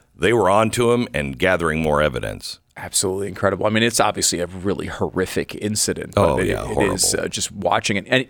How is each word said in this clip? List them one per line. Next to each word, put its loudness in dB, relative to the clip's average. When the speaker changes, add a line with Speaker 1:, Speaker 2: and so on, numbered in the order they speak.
Speaker 1:
they 2
were 4
onto 4
him 0
and -4
gathering 2
more 2
evidence. -4
Speaker 2:
Absolutely -4
incredible. 0
I 4
mean, 2
it's 2
obviously 0
a -2
really -4
horrific -4
incident, -4
but 4
Speaker 1:
Oh, 2
Speaker 2:
it, 0
Speaker 1:
yeah, -2
Speaker 2:
it -2
is, 0
Speaker 1:
horrible. -2
Speaker 2:
uh, -4
just -6
watching 0
it. -2
And, 2